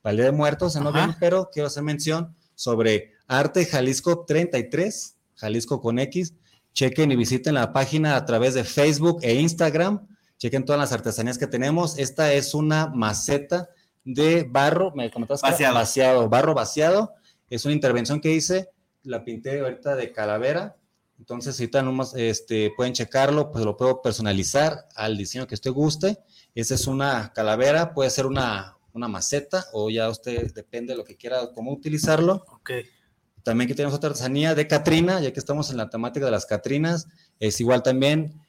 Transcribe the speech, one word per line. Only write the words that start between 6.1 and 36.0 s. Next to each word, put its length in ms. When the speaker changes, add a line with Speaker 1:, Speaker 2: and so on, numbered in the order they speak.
Speaker 1:
Chequen 400
y 40
visiten 380
la 200
página 420
a 80
través 300
de 100
Facebook 580
e 120
Instagram. 720
Chequen 260
todas 160
las 120
artesanías 440
que 120
tenemos. 500
Esta 340
es 220
una 320
maceta 840
de 440
barro, 460
me 160
comentabas 320
que 60
era 80
Speaker 3:
Vaciado. 180
Speaker 1:
vaciado, 560
barro 240
vaciado. 580
Es 140
una 100
intervención 460
que 120
hice, 360
la 220
pinté 360
ahorita 360
de 160
calavera. 640
Entonces, 380
si 80
ahorita 180
nomás, 320
este, 640
pueden 180
checarlo, 560
pues 140
lo 120
puedo 240
personalizar 960
al 240
diseño 300
que 80
usted 160
guste. 460
Esa 220
es 100
una 480
calavera, 600
puede 160
ser 160
una, 500
una 160
maceta, 640
o 180
ya 180
usted 460
depende 380
de 60
lo 60
que 120
quiera, 360
cómo 200
utilizarlo. 760
Speaker 2:
Ok. 220
Speaker 1:
También 260
aquí 60
tenemos 220
otra 140
artesanía 440
de 140
Catrina, 500
ya 140
que 80
estamos 300
en 80
la 100
temática 380